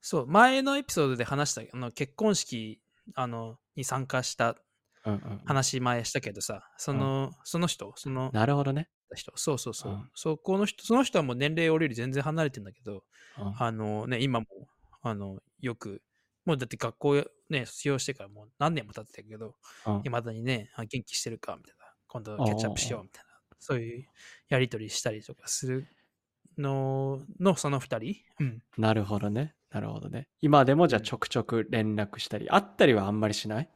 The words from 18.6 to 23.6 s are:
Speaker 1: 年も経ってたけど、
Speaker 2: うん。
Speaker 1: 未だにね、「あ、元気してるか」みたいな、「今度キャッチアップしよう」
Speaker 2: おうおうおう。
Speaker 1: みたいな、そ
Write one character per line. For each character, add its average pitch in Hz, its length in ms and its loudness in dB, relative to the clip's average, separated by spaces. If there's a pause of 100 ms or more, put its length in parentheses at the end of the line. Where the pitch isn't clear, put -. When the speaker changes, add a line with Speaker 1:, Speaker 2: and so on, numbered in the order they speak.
Speaker 1:
年 131 120 -4
も 104 80 -18
経 110 80 -14
っ 107 40 -14
て - 60 -20 (100)
た - 20 -20
け 107 140 -18
ど、 107 180 -14 (300)
Speaker 2:
う 107 60 0
ん。 101 120 0
Speaker 1:
未 120 200 -2
だ 117 80 -8
に 113 120 -8
ね、 120 320 -4
「あ、 117 100 -8
元 120 180 -8
気 - 120 -12
し - 60 -2
て - 80 -6
る 113 100 -10
か」 - 200 -8
み - 40 -20
た - 100 -20
い - 40 -20
な、 - 160 -20 (140)
「今 110 160 -10
度 107 140 -8
キ 110 140 4
ャ - 20 2
ッ - 20 0
チ 110 100 -2
ア 107 40 0
ッ - 40 -4
プ - 60 -4
し 117 100 -2
よ 120 80 -4
う」 - 20 -8
Speaker 2:
お 98 40 -14
う - 0 -
お - 0 -
う - 0 -
お - 0 -
う。 - 20 -
Speaker 1:
み - 60 -20
た - 100 -20
い - 40 -20
な、 - 40 -20 (300)
そ - 160 -4